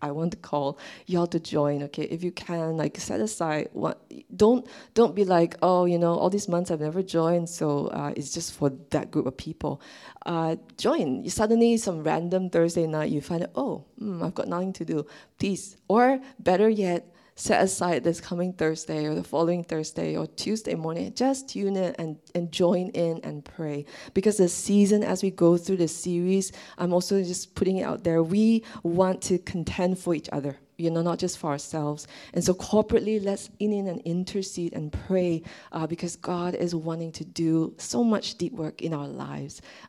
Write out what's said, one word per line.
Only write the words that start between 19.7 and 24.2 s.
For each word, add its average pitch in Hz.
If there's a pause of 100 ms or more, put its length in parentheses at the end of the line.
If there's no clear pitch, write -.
or 160
Tuesday 214
morning. 165
Just 269
tune 196
in 185
and, 160 (160)
and 175
join 180
in 165
and 147
pray. 147 (300)
Because 202